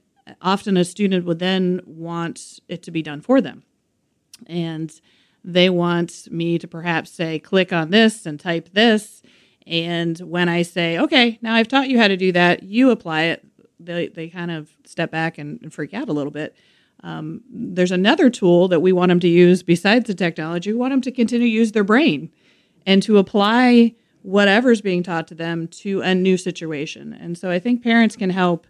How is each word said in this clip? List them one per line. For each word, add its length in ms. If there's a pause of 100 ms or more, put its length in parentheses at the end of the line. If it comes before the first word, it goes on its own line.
(420)
often 360
a 80
student 400
would 140
then 460
want 840
it 160
to 80
be 100
done 200
for 200
them. 220 (840)
And 460 (500)
they 260
want 640
me 280
to 80
perhaps 440
say, 280
"Click 340
on 160
this 360
and 140
type 340
this." 480 (440)
And 540
when 300
I 120
say, 380
"Okay, 420
now 140
I've 120
taught 220
you 100
how 80
to 100
do 160
that, 300
you 280
apply 320
it," 220 (340)
they, 280
they 220
kind 220
of 180 (160)
step 260
back 260
and, 240
and 120
freak 200
out 160
a 40
little 180
bit. 240 (480)
Um, 460
there's 420
another 380
tool 380
that 140
we 100
want 200
'em 100
to 60
use 360
besides 440
the 60
technology. 580
We 60
want 160
'em 80
to 100
continue 360
to 40
use 200
their 120
brain 460 (560)
and 180
to 140
apply 800 (260)
whatever's 600
being 220
taught 260
to 60
them 320
to 340
a 120
new 240
situation. 760
And 240
so 120
I 100
think 220
parents 340
can 140
help, 400